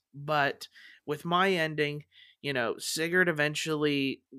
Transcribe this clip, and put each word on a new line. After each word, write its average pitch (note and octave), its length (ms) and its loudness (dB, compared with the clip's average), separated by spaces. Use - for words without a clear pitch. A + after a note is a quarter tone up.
but C#3+ 540 0
with C#3+ 180 -4
my F3+ 280 2
ending, D3+ 520 -2
you C#3+ 120 -4
know, A#2+ 260 0
Sigurd E3+ 500 0
eventually D3 920 0